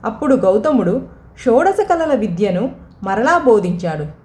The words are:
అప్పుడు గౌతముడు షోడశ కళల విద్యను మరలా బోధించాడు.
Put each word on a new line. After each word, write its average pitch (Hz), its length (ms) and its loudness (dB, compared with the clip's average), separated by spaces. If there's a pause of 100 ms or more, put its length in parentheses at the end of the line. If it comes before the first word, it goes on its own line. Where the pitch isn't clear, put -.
అప్పుడు 262 300 0
గౌతముడు 214 680 2 (420)
షోడశ 330 320 4 (140)
కళల 330 240 0
విద్యను 202 580 -2 (300)
మరలా 226 360 0
బోధించాడు. 180 640 0 (200)